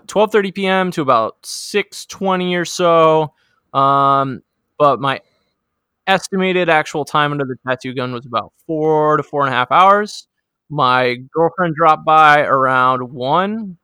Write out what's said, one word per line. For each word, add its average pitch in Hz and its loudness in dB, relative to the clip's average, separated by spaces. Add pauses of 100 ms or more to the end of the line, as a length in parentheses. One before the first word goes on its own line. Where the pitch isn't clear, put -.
twelve 202 0
thirty 202 0
P 196 -6
M 185 0
to 170 -4
about 120 0
six - -8
twenty 180 -4
or 175 -2
so. 160 2 (400)
Um, 139 0 (360)
but 139 2
my 135 -4 (840)
estimated 185 -2
actual 156 -2
time 147 -2
under 143 -4
the 127 -10 (100)
tattoo 127 -6
gun 127 -6
was 123 -12
about 113 -6 (140)
four 156 0
to 147 -2
four 143 -4
and 131 -2
a 123 -2
half 123 0
hours. 196 2 (420)
My 127 0 (180)
girlfriend 165 -2
dropped 156 2
by 156 6
around 131 2 (100)
one, 180 -4